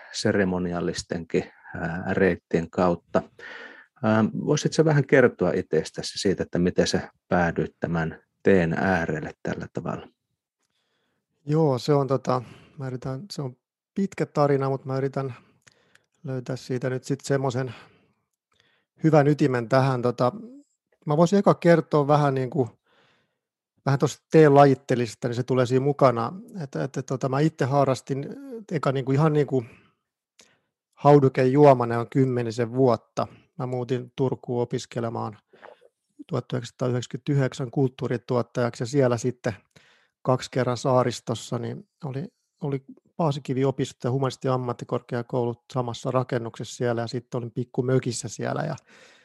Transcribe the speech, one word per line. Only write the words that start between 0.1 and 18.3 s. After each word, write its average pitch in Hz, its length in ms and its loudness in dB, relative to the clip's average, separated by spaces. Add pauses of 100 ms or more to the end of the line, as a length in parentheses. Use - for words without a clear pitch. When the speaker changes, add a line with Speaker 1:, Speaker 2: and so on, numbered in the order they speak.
Speaker 1:
seremoniallistenkin, 90 1300 -2 (320)
ää, 90 380 -6
reittien 87 560 0
kautta. - 540 -2 (800)
Ää, 110 220 2 (200)
voisit - 280 0
sä 160 120 4
vähän 147 220 2
kertoa 117 480 4
itsestäsi - 640 -4
siitä, 87 240 -2
että - 160 -4
miten 90 280 2
sä - 240 -4 (160)
päädyit 85 520 -2
tämän 80 400 -4 (240)
teen 87 300 4
äärelle 85 580 -2 (120)
tällä - 300 -6
tavalla? - 340 -8 (1400)
Speaker 2:
Joo, 147 340 2
se 151 140 0
on 139 140 4
tota, 127 340 0 (360)
mä 135 100 -10
yritän, 131 340 -8 (100)
se - 100 -10
on 123 160 -10 (380)
pitkä 190 300 -2
tarina, 139 440 2
mut 135 160 -4
mä 135 120 -4
yritän 135 360 -4 (920)
löytää 131 320 -8
siitä 127 340 -6
nyt 127 140 -6
sit 139 180 -4
semmosen 131 520 -2 (1300)